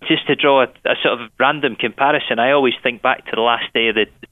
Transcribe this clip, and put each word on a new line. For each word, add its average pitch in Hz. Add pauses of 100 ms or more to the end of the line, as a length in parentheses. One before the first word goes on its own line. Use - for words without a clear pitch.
just -
to 135
draw 139
a, 120 (180)
a 123
sort 123
of 113
random 139
comparison, 135
I 123
always 135
think 120
back -
to -
the 110
last 117
day 113
of 107
the 107 (240)